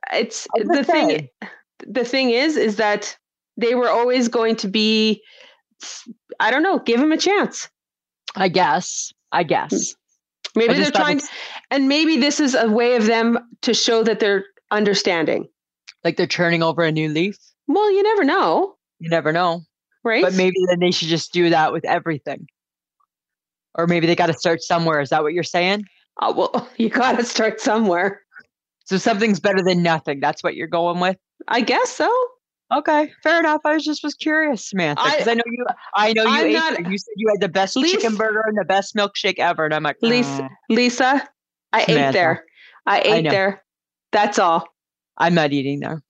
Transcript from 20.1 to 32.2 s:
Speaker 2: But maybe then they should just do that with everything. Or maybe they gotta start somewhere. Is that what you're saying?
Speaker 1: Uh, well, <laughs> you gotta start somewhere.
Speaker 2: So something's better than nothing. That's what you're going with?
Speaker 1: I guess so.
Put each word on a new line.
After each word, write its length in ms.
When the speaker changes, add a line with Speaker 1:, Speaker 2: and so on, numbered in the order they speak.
Speaker 2:
But 100
maybe 220
then 100
they 120
should 160
just 260
do 180
that 200
with 140
everything. 640
Or 120
maybe 200
they 80
gotta 180
start 300
somewhere. 380
Is 80
that 140
what 100
you're 100
saying? 400
Speaker 1:
Uh, 140
well, 380
<laughs> 40
you 120
gotta 340
start 380
somewhere. 600
Speaker 2:
So 120
something's 420
better 240
than 200
nothing. 360
That's 240
what 120
you're 120
going 320
with? 160
Speaker 1:
I 140
guess 300
so. 200